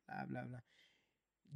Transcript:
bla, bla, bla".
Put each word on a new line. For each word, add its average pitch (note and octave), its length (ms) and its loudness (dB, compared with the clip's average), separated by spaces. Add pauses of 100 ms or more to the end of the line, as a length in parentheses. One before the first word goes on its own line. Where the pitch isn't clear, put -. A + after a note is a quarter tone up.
bla, - 200 0
bla, B2+ 200 2
bla". B2 200 -4 (880)